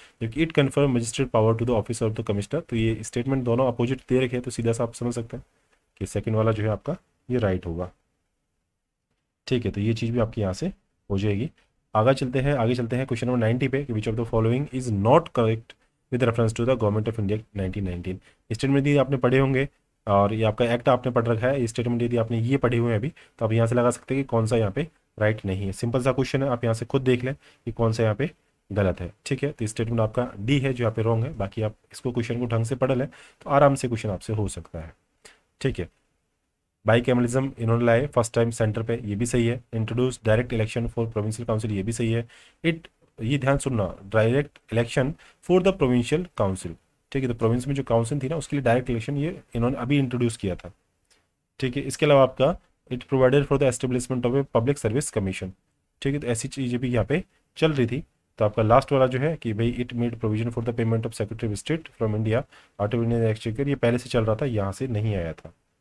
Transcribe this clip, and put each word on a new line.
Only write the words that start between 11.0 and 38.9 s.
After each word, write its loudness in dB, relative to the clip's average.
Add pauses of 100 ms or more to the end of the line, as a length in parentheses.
हो 0
जाएगी। 0 (440)
आगे 4
चलते -2
हैं, 0
आगे 2
चलते -2
हैं -2
क्वेश्चन -2
नंबर 0
नाइंटी 2
पे -2
कि -6
which -2
of -2
the -2
following 2
is -4 (120)
not 4
correct 0 (380)
with 0
reference 2
to -2
the 2
Government 0
of -6
India -2 (200)
नाइनटीन -4
नाइनटीन। -6 (300)
स्टेटमेंट 0
यदि 2
आपने 2
पढ़े 2
होंगे 2 (400)
और 4
ये -2
आपका 2
एक्ट 0
आपने 2
पढ़ 2
रखा 0
है, 0
स्टेटमेंट -2
यदि 0
आपने 0
ये 2
पढ़े 2
हुए 2
हैं 2
अभी, -4 (300)
तो -2
आप 2
यहाँ 4
से 0
लगा 4
सकते -4
हैं 0
कि -10
कौन 2
सा 2
यहाँ 2
पे -2 (300)
राइट 0
नहीं -2
है। -4
सिंपल -2
सा 2
क्वेश्चन 0
है, -2
आप -4
यहाँ 2
से -6
खुद 0
देख 2
लें -4
कि -14
कौन 2
सा 0
यहाँ 2
पे -2 (400)
गलत 0
है, -10 (140)
ठीक -4
है। -2
तो -6
स्टेटमेंट -2
आपका -2
डी 0
है 0
जो -4
यहाँ 2
पे -2
रॉन्ग 2
है, -8
बाकी -6
आप -4 (160)
इसको -6
क्वेश्चन -4
को -2
ढंग 0
से -4
पढ़ 0
लें -2
तो -16
आराम 6
से -4
क्वेश्चन -4
आपसे -6
हो -2
सकता -12
है, -14 (680)
ठीक -2
है। -6 (960)
बाइकैमरलिज्म 2
इन्होंने 2
लाए 4
फर्स्ट 0
टाइम 2
सेंटर 0
पे, -4